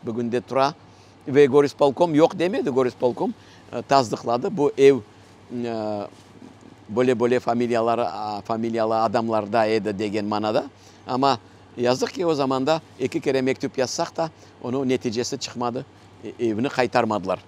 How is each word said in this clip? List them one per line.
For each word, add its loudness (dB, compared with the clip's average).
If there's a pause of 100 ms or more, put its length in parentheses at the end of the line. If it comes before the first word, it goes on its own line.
бүгүндө -4
тура. 0 (520)
Ве 6
горисполком 4
"Жок" 6
демеди, -2
горисполком, -2 (380)
э, -8
таздыклады. 2
Бу 0
эв, 6 (480)
э, -6 (840)
боле-боле 2
фамилиялары, 0
а, -6
фамилиялы 0
адамларда 0
эди 0
деген -4
манада. -2 (360)
Ама 0 (380)
жаздык 0
ки -8
о 0
заманда 0 (180)
эки -4
кере 0
мектуп -4
жазсак -4
да, -4 (300)
ону -4
нетижеси -2
чыкмады. -6 (380)
Э, -12
эвини -2
кайтармадылар. 0